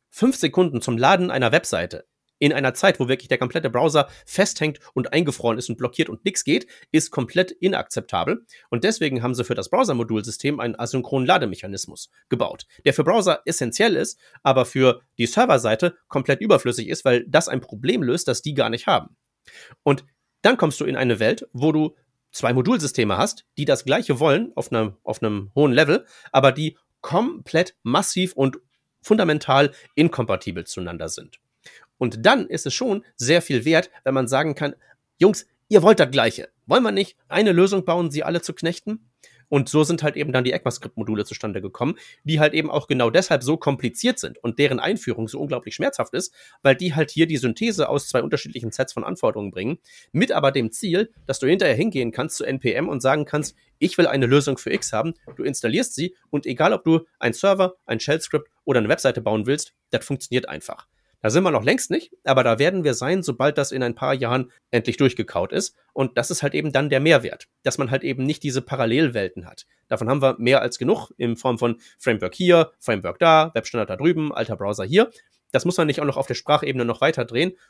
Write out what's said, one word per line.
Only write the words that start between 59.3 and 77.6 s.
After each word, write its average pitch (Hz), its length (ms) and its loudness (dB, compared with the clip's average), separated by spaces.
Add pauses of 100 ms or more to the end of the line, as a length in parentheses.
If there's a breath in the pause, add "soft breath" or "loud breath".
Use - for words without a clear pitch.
willst, 143 260 -2 (180)
das - 140 -2
funktioniert - 440 -4
einfach. - 380 -14 (340)
Da 107 100 0
sind 156 120 4
wir 185 80 2
noch 110 140 0
längst 214 260 0
nicht, - 220 -4 (100)
aber 131 220 4
da 117 160 2
werden 180 240 0
wir 135 100 0
sein, 170 300 -2
sobald 147 340 0
das 139 140 -2
in 131 100 -4
ein 123 140 -2
paar 139 180 -2
Jahren 127 380 -2 (180 soft breath)
endlich 117 280 0
durchgekaut 113 540 0
ist. - 220 -4 (180)
Und 135 240 -4
das 120 140 -2
ist - 140 -4
halt 143 100 -2
eben 151 160 -2
dann 139 200 0
der 135 100 2
Mehrwert, 143 480 2 (160)
dass 127 120 -2
man 131 140 -2
halt 135 140 -2
eben 131 200 -4
nicht 147 200 -4
diese 131 180 -4
Parallelwelten 117 800 -2
hat. - 220 -20 (220)
Davon 110 200 -4
haben 135 140 0
wir 135 160 4
mehr 120 240 4
als - 160 -6
genug 151 380 -2
in 117 200 -4
Form 120 220 -2
von 120 220 -2 (180 soft breath)
Framework 95 380 -2
hier, 175 420 6
Framework 92 400 -4
da, 160 360 6
Webstandard - 360 -4
da 92 60 -6
drüben, 156 360 0
alter 113 220 -6
Browser 101 300 -4
hier. 175 260 2 (400 soft breath)
Das 127 140 0
muss 175 140 0
man 160 100 4
nicht 151 120 -2
auch 147 40 -2
noch 139 140 -2
auf 135 100 -2
der 123 60 -4
Sprachebene 139 500 0
noch 117 160 -4
weiter 135 240 0
drehen. 143 300 -2 (160 soft breath)